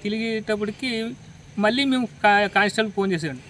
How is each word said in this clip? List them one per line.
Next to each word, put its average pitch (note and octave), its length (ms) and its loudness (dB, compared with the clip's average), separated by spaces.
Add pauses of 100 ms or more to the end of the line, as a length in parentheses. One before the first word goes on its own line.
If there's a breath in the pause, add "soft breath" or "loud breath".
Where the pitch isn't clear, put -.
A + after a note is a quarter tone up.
తిరిగేటప్పటికి A3 1120 -4 (420)
మళ్ళీ A3+ 280 2
మేము B3+ 200 0
కా-, G#3 420 2
కానిస్టేబుల్ G3+ 440 2
ఫోన్ G3 200 0
చేసామండి. D3 380 -4